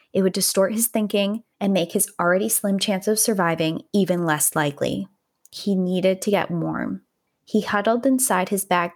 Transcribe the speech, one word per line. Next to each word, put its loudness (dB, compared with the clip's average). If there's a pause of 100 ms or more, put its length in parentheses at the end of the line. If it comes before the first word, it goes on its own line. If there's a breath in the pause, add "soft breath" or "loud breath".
(120)
It 2
would 2
distort 0
his 0
thinking -2 (180)
and 2
make 0
his 0 (120)
already 2
slim 0
chance -2
of 2
surviving 0 (100)
even 2
less 0
likely. -2 (420)
He -2
needed 0
to -2
get 0
warm. -4 (420)
He 0
huddled 0
inside 2
his -2
bag 0